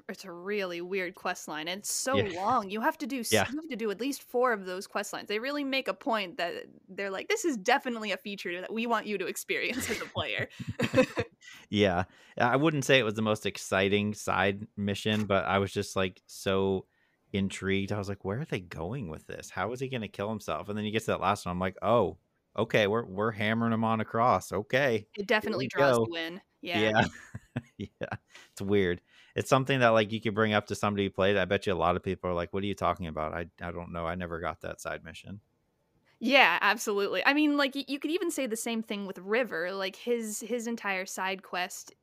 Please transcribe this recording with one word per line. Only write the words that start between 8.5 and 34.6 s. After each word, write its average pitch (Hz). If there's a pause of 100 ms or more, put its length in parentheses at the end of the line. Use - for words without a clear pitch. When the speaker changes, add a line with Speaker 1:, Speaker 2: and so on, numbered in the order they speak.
Speaker 1:
that -
we 226
want 220
you 208
to 185
experience 190
as 214
a 160
player." 147 (320)
<laughs> -
Speaker 2:
<laughs> 254 (440)
Yeah. 92 (340)
I 120
wouldn't 147
say 135
it 120
was 107
the 113
most 107
exciting 101
side 98
mission, 104
but 98
I 98
was 98
just, -
like, 95
so 98 (480)
intrigued. 98
I 104
was 98
like, 98
"Where 101
are 160
they 123
going 90
with 78
this? -
How 95
is 123
he 131
gonna 117
kill 101
himself?" 92
And 104
then 107
you 107
get 110
to -
that 90
last 101
one, 90
I'm 87
like, 92
"Oh, 95 (400)
okay, 110
we're, 113
we're 104
hammering 113
him 113
on 113
a 107
cross. 113
Okay, 120
Speaker 1:
It 101 (100)
Speaker 2:
here 202
Speaker 1:
definitely 214
Speaker 2:
we 120
Speaker 1:
draws 135
Speaker 2:
go." 113
Speaker 1:
you 170
in. 165 (200)
Yeah. 170
Speaker 2:
Yeah. 107
<laughs> - (600)
Yeah. - (360)
It's -
weird. 95 (340)
It's -
something 135
that, 120
like, 110
you 110
could 110
bring 107
up 104
to 104
somebody 101
who 95
played 98
it. 98
I 92
bet 98
you 98
a -
lot 85
of -
people 90
are 90
like, 87
"What 98
are 101
you 101
talking 87
about? 78
I, 85 (140)
I 87
don't 87
know. 85
I 82
never 85
got 82